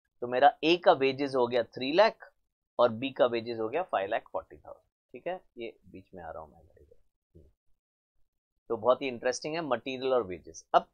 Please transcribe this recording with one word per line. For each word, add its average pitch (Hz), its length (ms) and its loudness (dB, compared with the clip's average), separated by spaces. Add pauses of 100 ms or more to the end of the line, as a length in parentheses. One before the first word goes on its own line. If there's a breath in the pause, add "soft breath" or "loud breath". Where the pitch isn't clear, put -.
(220)
तो 123 40 -8
मेरा 127 260 4 (120)
ए 165 200 4
का 190 80 8 (100)
वेजेस 135 320 0
हो 123 120 4
गया 120 180 0
थ्री 127 280 -8
लाख 208 380 2 (480)
और 120 160 6
बी 127 160 -6
का 131 160 2
वेजेस 117 320 -2
हो 110 100 -2
गया 143 160 -4
फ़ाइव 98 260 -4
लाख 117 220 -6
फ़ोर्टी - 240 -10
थाउजेंड। - 280 -20 (300)
ठीक 123 120 -12
है, 180 140 -8 (180)
ये 117 140 -10 (140)
बीच 95 280 -20
में 87 80 -16
आ 80 80 -14
रहा 80 120 -14
हूँ 76 80 -20
मैं - 100 -20
इधर, - 220 -20
इधर। - 140 -20 (380)
हम्म। 78 120 -20 (1200)
तो 117 60 -4
बहुत 120 260 0
ही 139 60 -4
इंटरेस्टिंग 123 460 -6
है 170 80 -6
मटेरियल 131 520 -4
और 120 100 2
वेजेस। 85 400 -14 (100)
अब 175 200 2